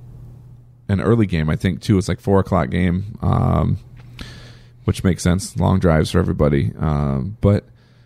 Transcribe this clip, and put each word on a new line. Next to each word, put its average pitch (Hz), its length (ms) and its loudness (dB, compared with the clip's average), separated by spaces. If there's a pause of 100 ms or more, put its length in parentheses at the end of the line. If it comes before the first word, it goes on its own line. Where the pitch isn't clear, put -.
(880)
an 98 140 -2
early 110 240 2
game, 80 240 0
I 78 80 0
think, 90 240 -2
too. 104 160 2
It's, 90 100 0
like, 90 140 -4
four 98 180 2
o'clock 90 300 0
game, 90 520 -2
um, 87 560 0 (1080)
which - 180 -2
makes 90 200 0
sense. 92 340 0
Long 95 220 2
drives 78 320 2
for 87 80 2
everybody. 73 600 2
Um, 73 640 -2
but 101 240 2 (400)